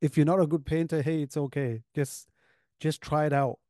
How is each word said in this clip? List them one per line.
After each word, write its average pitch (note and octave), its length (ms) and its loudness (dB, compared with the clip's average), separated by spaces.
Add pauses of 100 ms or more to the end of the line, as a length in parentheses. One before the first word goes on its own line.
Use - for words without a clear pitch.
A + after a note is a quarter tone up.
If D3+ 160 0
you're D3 80 6
not F#3 160 4
a D#3 60 4
good D3 180 -2
painter, D#3+ 360 -2
hey, D#3 200 -2
it's C#3+ 160 -6
okay. B2+ 460 -4 (100)
Just, - 340 -4 (540)
just D#3 200 -2
try D3+ 240 0
it D3 60 0
out C#3 280 0 (100)